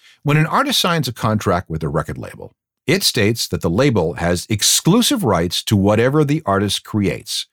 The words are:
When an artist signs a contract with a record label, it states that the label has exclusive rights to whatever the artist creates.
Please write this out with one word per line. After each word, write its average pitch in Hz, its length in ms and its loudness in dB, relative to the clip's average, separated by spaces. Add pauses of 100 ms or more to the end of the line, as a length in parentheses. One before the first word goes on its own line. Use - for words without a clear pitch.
(240)
When 147 140 2
an 156 80 4
artist 240 340 0
signs 170 300 0
a 117 40 -8
contract 104 560 0
with 80 140 -6
a 76 60 -2
record 76 280 -4
label, 50 360 -16 (320)
it 185 180 0
states 113 460 0
that 82 120 -4
the 87 80 0
label 98 440 2
has 85 360 -2
exclusive 208 760 2
rights 90 400 0
to 113 100 2
whatever 113 480 4
the 147 220 0
artist 98 400 -2
creates. 87 680 -4